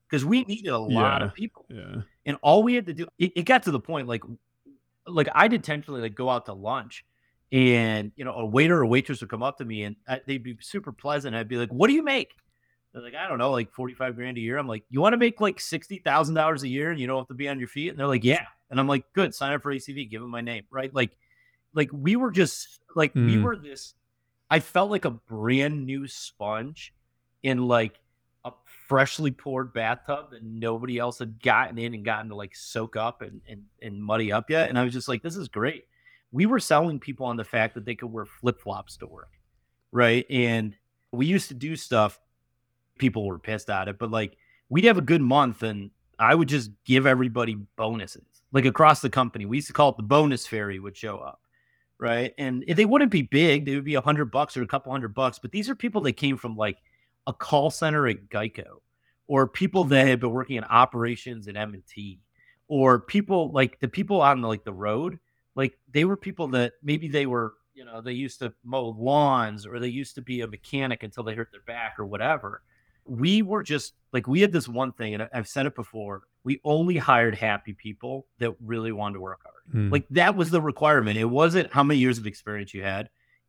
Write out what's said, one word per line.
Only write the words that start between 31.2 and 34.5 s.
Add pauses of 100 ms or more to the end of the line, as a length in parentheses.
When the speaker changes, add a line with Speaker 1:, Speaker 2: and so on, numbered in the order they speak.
Speaker 1:
gotten
in
and
gotten
to,
like,
soak
up
and,
and, (200)
and
muddy
up
yet.